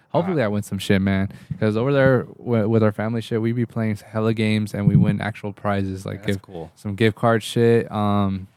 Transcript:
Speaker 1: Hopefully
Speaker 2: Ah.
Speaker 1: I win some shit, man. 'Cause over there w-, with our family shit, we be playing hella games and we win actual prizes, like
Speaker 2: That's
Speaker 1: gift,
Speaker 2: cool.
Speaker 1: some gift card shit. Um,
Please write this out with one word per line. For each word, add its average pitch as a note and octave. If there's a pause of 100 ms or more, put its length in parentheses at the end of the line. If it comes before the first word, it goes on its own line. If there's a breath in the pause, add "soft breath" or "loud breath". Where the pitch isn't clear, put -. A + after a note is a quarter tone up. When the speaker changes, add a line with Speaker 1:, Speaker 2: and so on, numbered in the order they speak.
(100)
Speaker 1:
Hopefully E3+
Speaker 2:
Ah. G#2+
Speaker 1:
I -
win G#2
some G2
shit, G2
man. G2 (320 loud breath)
'Cause G#2+
over B2+
there C3+ (160)
w-, A2+
with A2+
our G#2+
family A2
shit, A2
we A#2
be A#2+
playing A2
hella A2
games G#2+
and G2+
we -
win G#2
actual G#2
prizes, G2
like G2
Speaker 2:
That's G2+
Speaker 1:
gift, -
Speaker 2:
cool. E2+
Speaker 1:
some G2+
gift A2
card A2+
shit. A#2
Um, G2+